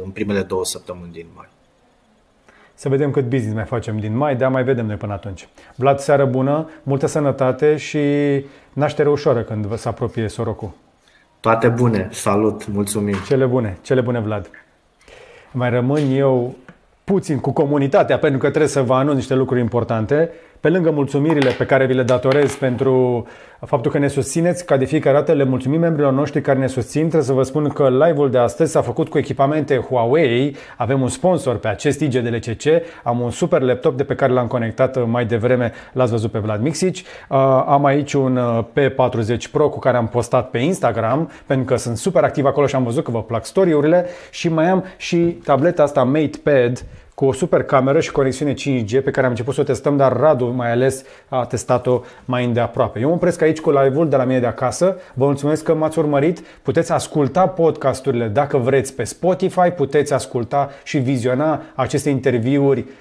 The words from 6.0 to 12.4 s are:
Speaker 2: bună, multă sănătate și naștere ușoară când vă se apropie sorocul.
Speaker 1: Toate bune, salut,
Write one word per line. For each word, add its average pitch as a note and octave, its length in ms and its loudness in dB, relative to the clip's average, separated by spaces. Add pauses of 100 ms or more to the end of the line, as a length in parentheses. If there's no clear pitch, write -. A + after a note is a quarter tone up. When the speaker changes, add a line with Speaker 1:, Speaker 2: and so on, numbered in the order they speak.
Speaker 2:
bună, C3+ 440 0 (140)
multă C3+ 240 -2
sănătate C#3+ 680 0
și D3 240 -4 (720)
naștere D3 360 0
ușoară C#3+ 320 2
când G#2+ 240 -6
vă G#2+ 120 -6
se - 100 -10
apropie A2+ 400 -4
sorocul. A2 440 -6 (680)
Speaker 1:
Toate A2+ 280 2
bune, A#2 440 2
salut, G#2 600 -2